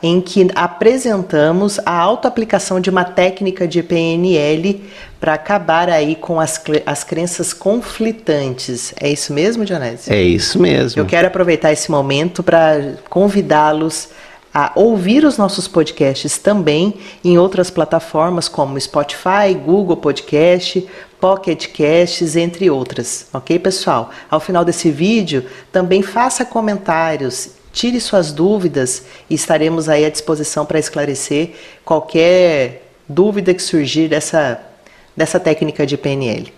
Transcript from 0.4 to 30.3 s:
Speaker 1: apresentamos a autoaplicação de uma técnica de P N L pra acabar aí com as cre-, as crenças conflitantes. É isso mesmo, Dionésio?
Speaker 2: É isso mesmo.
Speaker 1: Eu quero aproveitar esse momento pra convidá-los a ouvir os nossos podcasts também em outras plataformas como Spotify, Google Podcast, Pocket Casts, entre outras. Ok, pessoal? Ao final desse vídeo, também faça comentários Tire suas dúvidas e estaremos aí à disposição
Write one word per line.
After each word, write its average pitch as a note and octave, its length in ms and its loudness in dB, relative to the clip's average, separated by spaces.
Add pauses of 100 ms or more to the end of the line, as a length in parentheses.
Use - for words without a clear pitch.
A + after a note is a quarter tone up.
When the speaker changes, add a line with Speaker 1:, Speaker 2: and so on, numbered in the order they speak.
Speaker 1:
apresentamos G3+ 1300 0
a E3+ 60 -2
autoaplicação G3+ 880 0
de F#3 100 0
uma F#3 140 2
técnica F#3 640 -2
de E3 160 0
P E3+ 120 -2
N E3 420 2
L D#3+ 460 0 (360)
pra D#3 140 0
acabar E3+ 560 0
aí D#3 260 2
com D#3+ 240 -4
as D#3 180 -2
cre-, - 280 -2
as - 180 -6
crenças F3 480 -4
conflitantes. D#3 1500 -4
É C#3+ 100 0
isso D3 240 -4
mesmo, G#3 320 0
Dionésio? C3 480 -4
Speaker 2:
É G#2 80 2
isso F2+ 380 2
mesmo. C#3+ 420 2
Speaker 1:
Eu G2 40 2
quero E3+ 220 2
aproveitar E3+ 460 2
esse - 180 -4
momento C#3+ 500 0
pra D#3+ 380 4 (300)
convidá-los D#3+ 1000 2 (440)
a C#3+ 220 0
ouvir A3 500 4
os C#4+ 120 4
nossos G3 300 0
podcasts C#3+ 680 0
também F#3+ 580 2 (280)
em F3 140 6
outras F#3 320 2
plataformas E3 800 0
como C#3 320 -4
Spotify, F#3 720 0
Google E3+ 440 0
Podcast, F3 880 0 (320)
Pocket F#3 480 0
Casts, E3 680 0
entre F3 340 0
outras. B2+ 640 -6
Ok, E3 280 -2
pessoal? E3 500 -2 (220)
Ao D#3 80 2
final F3 260 0
desse E3+ 240 0
vídeo, D#3 560 0 (260)
também F#3 300 2
faça A#3+ 440 -2
comentários E3 1120 -4 (120)
Tire A#3+ 300 -2
suas E3+ 300 0
dúvidas D#3 720 0 (260)
e D#3+ 60 -2
estaremos D#3+ 520 0
aí D3+ 180 4
à D#3 40 2
disposição D3+ 560 -4